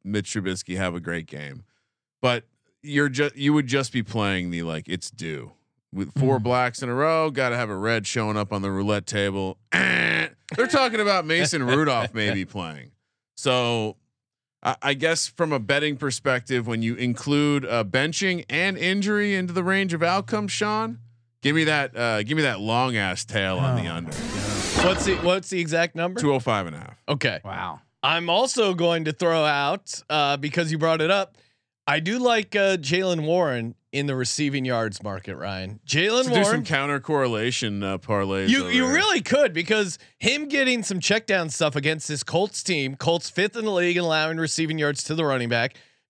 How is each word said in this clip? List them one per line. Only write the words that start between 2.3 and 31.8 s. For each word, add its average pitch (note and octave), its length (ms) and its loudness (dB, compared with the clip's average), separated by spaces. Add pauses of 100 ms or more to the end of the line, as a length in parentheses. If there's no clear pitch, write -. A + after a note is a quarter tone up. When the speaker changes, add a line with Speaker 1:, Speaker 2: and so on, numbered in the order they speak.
Speaker 1:
you're D3 280 2
ju-, C#3+ 260 0
you C#3+ 180 2
would D3 140 4
just C3 240 0
be B2 120 -2
playing G2 480 -2
the, E2+ 120 -4
like, D#2+ 260 -6
it's F2 220 -6
due. D2+ 400 -10 (420)
With F#2+ 240 -6
four C3+ 220 2
Speaker 2:
Mm. G#2+ 40 -4
Speaker 1:
blacks B2 380 0
in C3 80 -6
a A#2+ 60 -2
row, D#3+ 360 2
gotta B2+ 260 0
have A#2 120 -2
a G2+ 60 -6
red G#2+ 320 0
showing G#2+ 300 -2
up G#2 160 -2
on G2 80 -2
the G2 100 -2
roulette G2+ 340 0
table. G2 520 -2 (160)
Eh. E3+ 540 2 (280)
They're B3 120 2
talking B3 340 2
about F#3+ 240 2
Mason E3 380 0
Speaker 3:
<laughs> B2 40 0
Speaker 1:
Rudolph C3 460 2
maybe G#2 320 0
playing. D#2 460 -10 (440)
So A#2+ 600 0 (680)
I, - 180 0
I C#3+ 120 0
guess D#3+ 340 0
from D#3+ 240 -2
a C#3 80 0
betting C#3+ 380 0
perspective, B2+ 680 -2
when A#2 160 -2
you A2+ 140 0
include, C#3 680 0
uh, A2+ 180 0
benching D#3+ 680 -2
and F#3 280 0
injury G3+ 580 0
into F#3 180 -2
the F3+ 100 0
range F#3+ 300 0
of D#3+ 80 0
outcomes, G3+ 500 0
Sean, G#3+ 480 -2 (420)
give C#3+ 140 2
me D#3+ 100 4
that, C#3+ 320 0
uh, A2+ 260 2
give D3 140 -2
me D#3 60 2
that A#2 180 0
long A#2 340 2
ass F#2+ 300 -2
tail F#2+ 320 0
on F2 260 2
the E2+ 60 -4
Speaker 2:
Oh. E2 60 -6
Speaker 1:
under. E2 180 -8 (760)
Speaker 3:
What's F#3+ 180 2
the, F#3+ 120 2
what's F3+ 320 0
the F#3 100 -2
exact E3 360 0
number? F3 260 -4
Speaker 1:
Two D3 120 4
oh C3+ 60 2
five G#2+ 280 -2
and D#2 80 -10
a D#2 40 -12
half. - 300 -18
Speaker 3:
Okay. A#2 340 0
Speaker 2:
Wow. F#2 380 -8 (200)
Speaker 3:
I'm E3+ 280 0
also G#3+ 440 2
going E3+ 320 2
to D#3 80 -2
throw E3 320 2
out, D3 640 0
uh, C#3+ 280 2
because D3+ 340 -2
you D#3+ 60 -2
brought D#3+ 240 2
it E3 100 2
up, G3 240 0 (520)